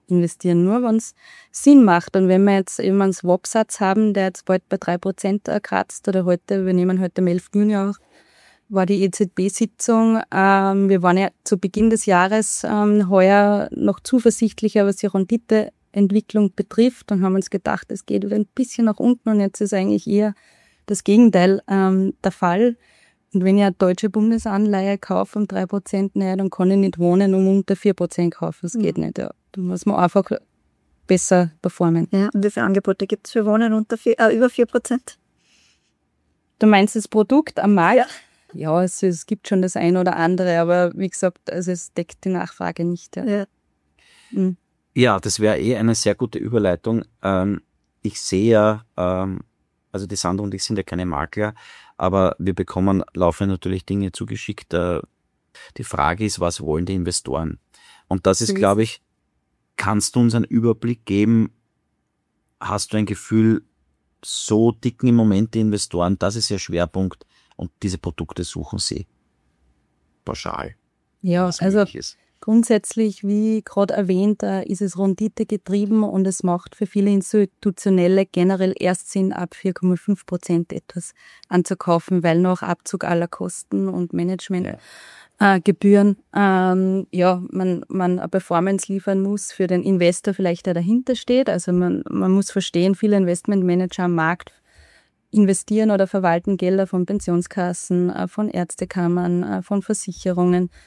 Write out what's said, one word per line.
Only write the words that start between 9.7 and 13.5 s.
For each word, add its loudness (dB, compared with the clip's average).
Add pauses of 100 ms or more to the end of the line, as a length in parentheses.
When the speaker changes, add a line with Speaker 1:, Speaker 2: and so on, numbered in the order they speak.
Speaker 1:
Ähm, 2
wir 4
waren 4
ja 0 (140)
zu 0
Beginn 0
des 0
Jahres, 2
ähm, 2
heuer 4